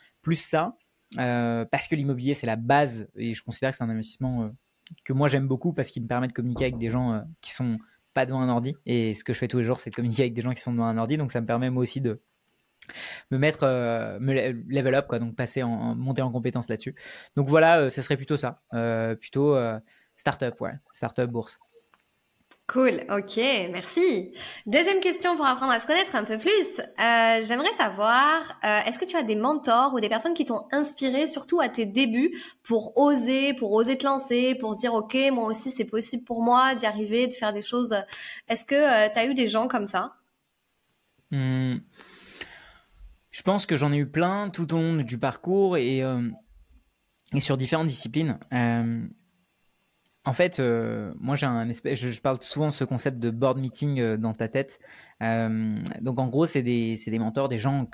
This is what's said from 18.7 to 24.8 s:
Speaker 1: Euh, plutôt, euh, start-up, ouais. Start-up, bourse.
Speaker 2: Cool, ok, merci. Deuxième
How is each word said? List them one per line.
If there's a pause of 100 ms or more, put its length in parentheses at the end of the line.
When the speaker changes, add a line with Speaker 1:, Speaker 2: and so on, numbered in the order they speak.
Speaker 1:
Euh,
plutôt,
euh, (380)
start-up,
ouais. (200)
Start-up,
bourse. (1080)
Speaker 2:
Cool, (100)
ok, (360)
merci. (320)
Deuxième